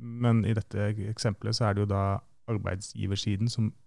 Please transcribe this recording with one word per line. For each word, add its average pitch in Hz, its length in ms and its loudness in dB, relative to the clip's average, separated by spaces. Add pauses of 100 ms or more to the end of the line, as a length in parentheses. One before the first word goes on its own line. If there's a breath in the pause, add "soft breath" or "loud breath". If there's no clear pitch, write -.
men 117 460 2
i 113 80 2
dette 104 400 -2 (160)
eksempelet 110 420 -2
så 113 160 2
er 98 60 2
det 101 80 2
jo 101 80 0
da 98 300 2 (280)
arbeidsgiversiden 101 1000 -2
som 110 240 0 (120)